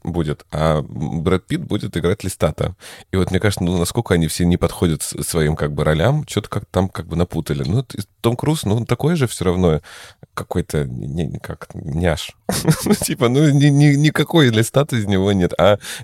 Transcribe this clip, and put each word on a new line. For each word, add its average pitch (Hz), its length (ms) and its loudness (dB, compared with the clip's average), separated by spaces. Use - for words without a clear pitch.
будет, 82 480 -4
а 78 320 0
Брэд 82 640 -4
Питт - 140 -4
будет 101 360 -6
играть 87 260 -2
Лестата. - 520 -2
И - 40 -4
вот 90 160 0
мне 92 80 0
кажется, 101 240 -2
ну, 90 160 0
насколько 98 340 -2
они 82 140 4
все - 180 0
не 87 120 4
подходят 82 440 0
с-, - 220 -8
своим, 78 320 0
как 76 180 -4
бы, 73 120 -2
ролям, 92 400 2
чё-то - 240 -4
как-то - 200 -6
там, 95 200 0
как - 180 -10
бы, 85 80 -6
напутали. 80 500 -2
Ну, 98 160 0
т-, - 180 -10
Том 120 140 0
Круз, 151 300 -2
ну, 101 100 2
он 117 100 -2
такой 147 300 0
же 143 100 0
всё - 200 -4
равно 87 360 2
какой-то - 520 -4
не-, 67 400 -6
не-, - 140 -8
как - 340 -14
няш. 80 600 -2
<laughs> - 360 0
Ну, 208 80 4
типа, 139 360 0
ну, 143 200 4
ни-, 143 200 6
ни-, 143 260 6
никакой 151 540 4
Лестата 117 480 0
из 107 80 -2
него 98 260 2
нет. 90 260 2
А 101 220 6